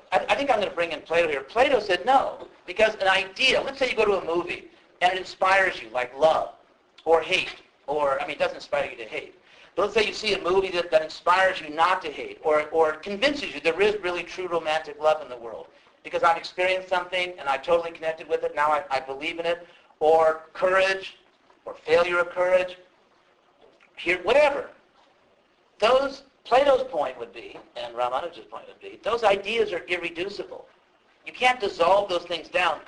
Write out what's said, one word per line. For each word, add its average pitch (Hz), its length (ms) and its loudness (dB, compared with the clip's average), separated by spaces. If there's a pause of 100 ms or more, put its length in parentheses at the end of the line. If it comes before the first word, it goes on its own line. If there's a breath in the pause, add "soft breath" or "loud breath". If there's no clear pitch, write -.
(120)
I, 190 160 0
I 208 60 0
think 277 160 0
I'm 220 80 2
gonna 185 120 -2
bring 170 220 -4
in 147 80 -8
Plato 165 280 0
here. 139 120 -2
Plato 254 400 2
said 180 240 -2
no, - 440 0 (180)
because 214 300 2
an 190 120 0
idea, 196 540 0
let's 269 160 -8
say 254 100 0
you 226 80 -6
go 220 80 2
to 202 140 2
a 160 60 -6 (120)
movie, 170 320 -6 (320 soft breath)
and 180 140 4
it 185 40 -4
inspires 185 640 2
you, 117 80 -14
like 123 260 -6
love, 139 360 4 (560)
or 160 160 6
hate, 170 400 -4 (240)
or, 143 340 0
I 147 60 -6
mean, 147 100 -8
it - 20 -8
doesn't 175 180 -2
inspire 139 340 -4
you 120 80 -14
to 113 60 -12
hate. 135 300 -12 (420 soft breath)
But 175 60 0
let's 202 120 -2
say 214 120 2
you 196 60 -4
see 208 220 -4
a 160 80 -4
movie 185 300 2
that, 175 180 -2
that 156 120 4
inspires 185 580 2
you 156 100 -12
not 175 320 2
to 160 80 -8
hate, 127 320 -10
or, 151 260 2
or 160 240 2
convinces 202 600 -4
you 147 60 -10
there 165 200 0
is 208 220 4
really 175 220 -4
true 180 240 -8
romantic 156 520 -4
love 151 220 2
in 123 80 -14
the 123 80 -12
world. 113 300 -12 (360 soft breath)
Because 165 180 -4
I've 165 140 4
experienced 185 520 -2
something, 180 500 -4
and - 100 -6
I 135 100 0
totally 170 320 0
connected 160 380 -8
with 160 140 -2
it, 165 120 -4
now 147 140 2
I, 147 200 0
I 131 120 -2
believe 143 400 -8
in 170 60 -6
it, 170 200 -4 (340 loud breath)
or 156 520 4
courage, 190 680 0 (460)
or 107 100 -12
failure 175 460 2
of 170 100 -2
courage, 180 480 2 (1160)
here, 180 260 -2
whatever. 269 480 4 (1080)
Those, 262 420 2 (220)
Plato's 269 400 4
point 131 340 -4
would 113 140 -12
be, 110 260 -16 (180)
and 120 180 -10
Ramanuja's 123 540 -4
point - 200 -16
would - 120 -20
be, 101 220 -16
those - 220 -2
ideas 202 480 0
are 170 140 -6
irreducible. 170 800 -8 (600)
You 156 60 -16
can't 247 280 0
dissolve 196 480 2
those 170 160 -2
things 165 240 -8
down. 170 400 0